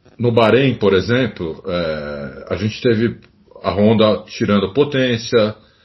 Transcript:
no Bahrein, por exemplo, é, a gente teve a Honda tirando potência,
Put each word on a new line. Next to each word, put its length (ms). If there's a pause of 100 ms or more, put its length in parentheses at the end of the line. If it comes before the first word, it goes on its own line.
(200)
no 120
Bahrein, 440
por 180
exemplo, 720
é, 840
a 60
gente 260
teve 380 (440)
a 80
Honda 540
tirando 480
potência, 840 (300)